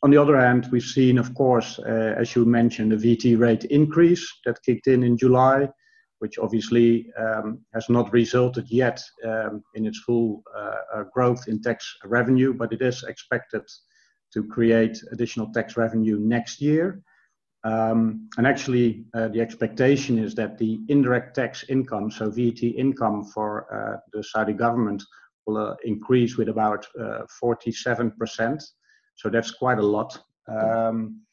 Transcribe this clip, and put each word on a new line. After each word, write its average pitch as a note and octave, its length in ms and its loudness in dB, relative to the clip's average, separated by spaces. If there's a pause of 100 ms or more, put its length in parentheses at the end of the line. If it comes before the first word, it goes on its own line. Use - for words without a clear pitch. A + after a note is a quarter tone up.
on C#3+ 80 8
the D3 60 10
other C#3+ 220 6
hand, B2 320 4
we've A#2+ 120 0
seen, B2+ 340 4
of B2 160 -2
course, B2+ 460 0
uh, A2+ 360 -2
as A2+ 200 -2
you A#2+ 100 4
mentioned, A#2 460 2
the A2 60 2
V A#2 180 4
T A#2 200 4
rate A2+ 300 4
increase D#3 640 2 (140)
that A#2+ 180 -4
kicked A#2 220 0
in B2+ 160 4
in A#2+ 160 2
July, C3 500 4 (520)
which G#2+ 180 -10
obviously, A#2 800 2
um, A2 420 -4 (140)
has - 160 -6
not A#2 240 2
resulted A#2+ 560 2
yet, A#2+ 320 0 (240)
um, G#2+ 380 -6 (100)
in A2 140 -4
its A2 140 -8
full, A#2 420 -2 (120)
uh, G#2+ 200 -8 (180)
uh, G#2+ 180 -6
growth B2 360 0
in G#2+ 120 -4
tax - 460 -6
revenue, B2 480 2
but A#2+ 180 -6
it A2 120 -6
is B2 200 -2
expected - 600 -8 (720)
to A2 140 -4
create A2+ 520 2 (120)
additional A2+ 420 -6
tax A2+ 240 -4
revenue A2+ 420 0
next A#2 400 -2
year. D#3 420 -2 (640)
Um, A2+ 720 0
and A#2 100 2
actually, B2 640 0
uh, A2+ 140 -2
the G#2+ 120 -4
expectation B2+ 760 0
is A2 180 -2
that G#2 220 -6
the A2 320 -4
indirect B2 460 2
tax A#2+ 340 -6
income, A#2 400 -2
so G#2+ 200 -6
V A#2 220 0
T A#2 180 -4
income A2+ 560 -2
for, G#2+ 460 -6
uh, G#2+ 280 -8 (120)
the G#2 120 -8
Saudi G#2+ 300 -2
government, A2+ 480 0 (440)
will, G#2+ 120 -4
uh, G#2 180 -4 (100)
increase A#2+ 500 0
with A2 140 -2
about, G#2+ 360 -2 (140)
uh, A2 200 -8 (200)
forty-seven A#2 720 -4
percent. A#2 520 -6 (520)
So - 140 -6
that's A2+ 220 -2
quite B2+ 260 -2
a G#2 80 0
lot. G#2 340 -2 (280)
Um, A2+ 720 -4 (120)